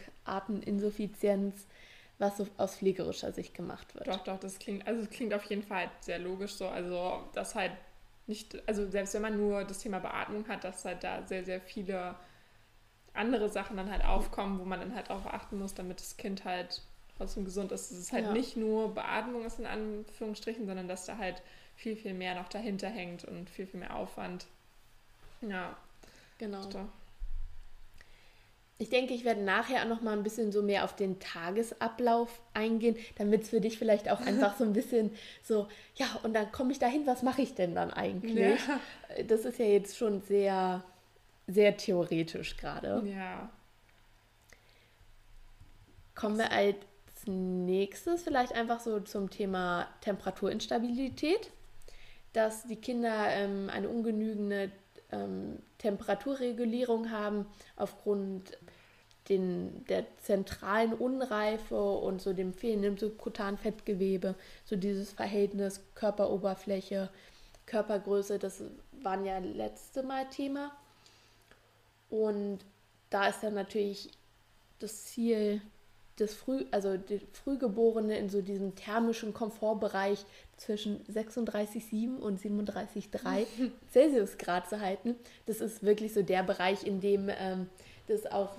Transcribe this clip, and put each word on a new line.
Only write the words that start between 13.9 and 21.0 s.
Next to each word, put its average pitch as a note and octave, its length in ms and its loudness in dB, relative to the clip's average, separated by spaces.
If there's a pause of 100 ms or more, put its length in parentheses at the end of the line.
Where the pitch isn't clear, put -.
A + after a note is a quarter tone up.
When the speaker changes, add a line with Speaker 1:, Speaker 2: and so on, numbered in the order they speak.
Speaker 2:
halt F3+ 140 6
aufkommen, F#3+ 540 4
wo F3+ 60 -6
man F#3 140 -2
dann G3 160 -6
halt F#3+ 140 -6
auch G3 160 -4
achten - 320 -8
muss, G3 160 -6
damit F#3 260 -8
das - 180 -12
Kind G3 280 -6
halt F3+ 380 -6 (340)
trotzdem F#3+ 260 -4
gesund F#3+ 280 -4
ist. F#3+ 200 -6
Dass - 60 -12
es - 160 -8
halt A3 120 0
Speaker 1:
Ja. G#3 60 0
Speaker 2:
nicht B3+ 240 0
nur A3 380 0
Beatmung A3+ 500 -2
ist A#3 160 -8
in A3 60 -6
Anführungsstrichen, G#3+ 1000 -6
sondern F#3 200 -6
dass F3+ 180 -8